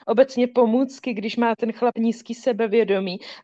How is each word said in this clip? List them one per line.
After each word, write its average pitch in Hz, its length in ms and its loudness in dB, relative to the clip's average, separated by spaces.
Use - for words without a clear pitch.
Obecně 247 420 2
pomůcky, 247 640 0
když 202 240 -6
má 233 180 2
ten 226 160 -4
chlap 240 260 -2
nízký 226 360 -2
sebevědomí, 202 840 0